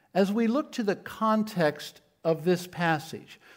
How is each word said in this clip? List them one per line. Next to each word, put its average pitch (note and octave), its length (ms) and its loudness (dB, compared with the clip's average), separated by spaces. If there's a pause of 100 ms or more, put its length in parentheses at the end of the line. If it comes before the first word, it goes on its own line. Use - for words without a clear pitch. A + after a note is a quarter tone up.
(140)
As F#3+ 180 4
we A3+ 160 2
look C#4 240 0
to B3 120 -4
the G#3+ 120 0
context G#3+ 1040 -2 (240)
of D#3+ 220 0
this F3+ 200 2
passage, D#3+ 720 -4 (180)